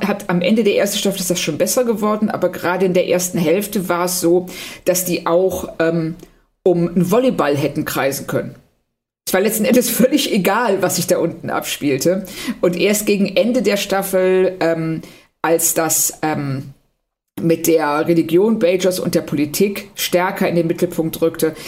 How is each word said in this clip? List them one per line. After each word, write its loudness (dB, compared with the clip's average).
hat -4
am 2
Ende 4
der 2
ersten 0
Staffel -2
ist -2
das -2
schon -4
besser 0
geworden, 0
aber -2
gerade -2
in 2
der 2
ersten 0
Hälfte 0
war 0
es -4
so, 4
dass 2
die -4
auch, 0
ähm, 0
um 2
einen 2
Volleyball 2
hätten -2
kreisen -4
können. -4
Es -2
war 4
letzten 0
Endes 4
völlig 2
egal, 0
was 0
sich -2
da 2
unten -4
abspielte. -2
Und 2
erst 2
gegen 0
Ende 0
der 2
Staffel, 0
ähm, -2
als 0
das, -2
ähm, -4
mit 2
der 2
Religion 2
Bajors 2
und -2
der 0
Politik -2
stärker 0
in -2
den 2
Mittelpunkt -2
rückte, 0